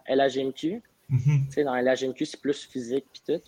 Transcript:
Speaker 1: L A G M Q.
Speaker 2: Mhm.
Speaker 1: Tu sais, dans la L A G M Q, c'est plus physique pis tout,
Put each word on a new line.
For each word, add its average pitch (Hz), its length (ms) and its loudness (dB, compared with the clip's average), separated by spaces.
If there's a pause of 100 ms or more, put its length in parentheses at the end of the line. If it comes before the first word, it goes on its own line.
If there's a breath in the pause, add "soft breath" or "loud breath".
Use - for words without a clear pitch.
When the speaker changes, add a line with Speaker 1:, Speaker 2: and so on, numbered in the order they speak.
Speaker 1:
L 135 160 2
A 139 80 6
G 127 120 -4
M 135 120 -2
Q. 190 300 -6 (260)
Speaker 2:
Mhm. 139 380 2
Speaker 1:
Tu - 40 -10
sais, 147 120 0
dans 135 100 -2
la 127 60 0
L 123 80 2
A 131 80 4
G 131 100 -2
M 131 80 -2
Q, 151 120 -4
c'est - 140 -8
plus - 280 -2
physique 127 440 -4
pis - 140 -20
tout, 160 220 -2